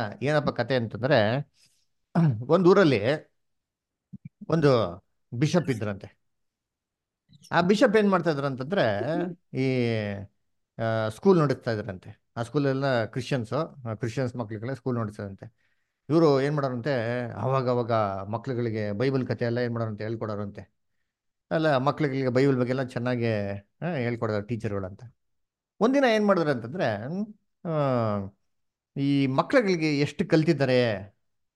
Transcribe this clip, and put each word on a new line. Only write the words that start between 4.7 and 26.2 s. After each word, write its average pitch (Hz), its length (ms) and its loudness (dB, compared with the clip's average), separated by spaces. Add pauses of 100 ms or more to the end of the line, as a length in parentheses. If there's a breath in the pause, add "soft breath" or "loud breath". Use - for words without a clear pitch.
ಬಿಷಪ್ 147 360 0
ಇದ್ರಂತೆ. 104 500 -6 (1300)
ಆ 160 100 4
ಬಿಷಪ್ 208 360 4
ಏನ್ 208 120 4
ಮಾಡ್ತಾ 170 220 2
ಇದ್ರಂತಂದ್ರೆ 139 680 0 (580)
ಈ, 127 360 0 (880)
ಆ, 110 280 -2
ಸ್ಕೂಲ್ 185 300 2
ನಡೆಸ್ತಾ 131 320 0
ಇದ್ರಂತೆ. 104 500 -8 (160)
ಆ 117 60 -4
ಸ್ಕೂಲೆಲ್ಲ 135 640 -2
ಕ್ರಿಶ್ಚಿಯನ್ಸ್, 123 480 -6
ಆ 127 420 -6
ಕ್ರಿಶ್ಚಿಯನ್ಸ್ 123 400 -6
ಮಕ್ಳಿಗೆಲ್ಲ 110 380 -8
ಸ್ಕೂಲ್ 127 260 -4
ನಡೆಸ್ತಾರಂತೆ. 104 540 -10 (560)
ಇವ್ರು 147 320 6
ಏನ್ 143 140 0
ಮಾಡೋರಂತೆ, 123 640 -2 (100)
ಅವಾಗ 123 380 -2
ಅವಾಗ 120 220 0 (380)
ಮಕ್ಳುಗಳಿಗೆ 113 640 -4
ಬೈಬಲ್ 127 360 0
ಕಥೆ 120 180 -4
ಎಲ್ಲ 117 120 0
ಏನ್ 120 160 -2
ಮಾಡೋರಂತೆ, 110 300 -6
ಹೇಳ್ಕೊಡೋರಂತೆ. 107 720 -8 (760)
ಅಲ್ಲ, 160 260 2
ಮಕ್ಳುಗಳಿಗೆ 135 520 0
ಬೈಬಲ್ 131 280 4
ಬಗ್ಗೆ 123 120 0
ಎಲ್ಲ 131 140 -2
ಚೆನ್ನಾಗಿ, 117 680 -2 (320)
ಆ, 151 40 -6
ಹೇಳ್ಕೊಡೋರು 117 600 -4
ಟೀಚರ್ಗಳಂತ. 101 580 -6 (760)
ಒಂದಿನ 269 240 2 (120)
ಏನ್ 214 100 2